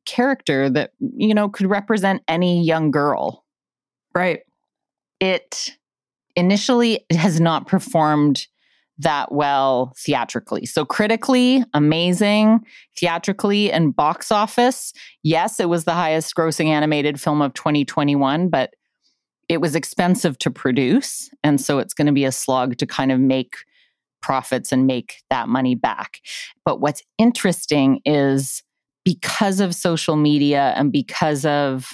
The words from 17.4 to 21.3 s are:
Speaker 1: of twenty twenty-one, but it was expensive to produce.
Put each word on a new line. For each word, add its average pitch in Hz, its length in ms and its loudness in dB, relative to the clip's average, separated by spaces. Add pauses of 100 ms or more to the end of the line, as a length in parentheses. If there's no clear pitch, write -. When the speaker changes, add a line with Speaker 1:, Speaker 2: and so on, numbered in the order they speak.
Speaker 1:
of 135 100 0
twenty 147 320 0
twenty-one, 143 640 0
but 147 240 -2 (800)
it 165 100 0
was 156 140 0
expensive 175 640 0
to - 120 -2
produce. 135 800 -2 (160)